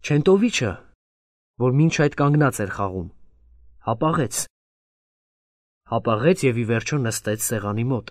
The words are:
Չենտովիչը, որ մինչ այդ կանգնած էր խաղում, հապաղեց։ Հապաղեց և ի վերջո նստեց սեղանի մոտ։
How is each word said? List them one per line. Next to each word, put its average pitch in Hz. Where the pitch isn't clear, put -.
Չենտովիչը, 151
որ 123
մինչ 160
այդ 147
կանգնած 143
էր 95
խաղում, 92
հապաղեց։ 143
Հապաղեց 117
և 123
ի 117
վերջո 113
նստեց 110
սեղանի 107
մոտ։ 127